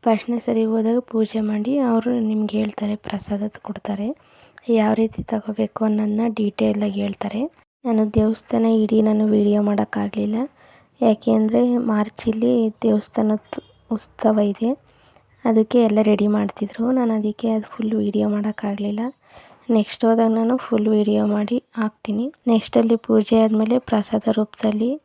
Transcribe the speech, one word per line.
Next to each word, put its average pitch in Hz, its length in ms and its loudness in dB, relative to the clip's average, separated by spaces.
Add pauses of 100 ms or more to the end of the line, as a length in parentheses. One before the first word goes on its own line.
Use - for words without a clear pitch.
ಫಸ್ಟ್ನೇ 233 340 0 (100)
ಸರಿ 226 240 0
ಹೋದಾಗ 226 260 0 (140)
ಪೂಜೆ 220 360 0
ಮಾಡಿ 214 240 -2 (160)
ಅವರು 226 240 0 (160)
ನಿಮ್ಗೆ 214 340 -2
ಹೇಳ್ತಾರೆ, 208 340 -4 (120)
ಪ್ರಸಾದ 208 420 -6 (180)
ಕೊಡ್ತಾರೆ, 208 420 -6 (680)
ಯಾವ 214 200 2
ರೀತಿ 226 220 -2 (100)
ತಗೋಬೇಕು 214 560 -4
ಅನ್ನೋದನ್ನ 214 400 0 (120)
ಡೀಟೇಲಾಗಿ 208 680 -2
ಹೇಳ್ತಾರೆ. 202 360 -6 (420)
ನಾನು 226 200 2 (160)
ದೇವಸ್ಥಾನ 226 640 0
ಇಡೀ 214 160 2 (100)
ನಾನು 214 160 2 (120)
ವಿಡಿಯೋ 208 240 2 (100)
ಮಾಡೋಕ್ಕಾಗಲಿಲ್ಲ, 208 680 -4 (600)
ಯಾಕೆಂದರೆ 220 640 2 (300)
ಮಾರ್ಚಲ್ಲಿ 220 640 0 (320)
ದೇವಸ್ಥಾನದ 214 760 -2 (340)
ಉತ್ಸವ 214 440 0 (140)
ಇದೆ, 226 160 -2 (800)
ಅದಕ್ಕೆ 220 360 4
ಎಲ್ಲ 214 220 2
ರೆಡಿ 208 260 2
ಮಾಡ್ತಿದ್ರು. 208 500 -4 (120)
ನಾನು 240 200 0
ಅದಕ್ಕೆ 214 380 -4
ಅದು 214 180 -4
ಫುಲ್ 220 300 -4
ವಿಡಿಯೋ 208 320 0
ಮಾಡೋಕ್ಕಾಗಲಿಲ್ಲ. 208 680 -4 (760)
ನೆಕ್ಸ್ಟ್ - 300 -2
ಹೋದಾಗ 226 300 4
ನಾನು 226 180 2 (120)
ಫುಲ್ 214 200 0 (100)
ವಿಡಿಯೋ 208 260 2 (100)
ಮಾಡಿ 208 240 -2 (220)
ಹಾಕ್ತೀನಿ. 220 480 -4 (240)
ನೆಕ್ಸ್ಟ್ 226 300 2
ಅಲ್ಲಿ 226 160 4 (100)
ಪೂಜೆ 220 380 2
ಆದಮೇಲೆ 220 320 2 (140)
ಪ್ರಸಾದ 220 480 0
ರೂಪದಲ್ಲಿ 214 520 -2 (140)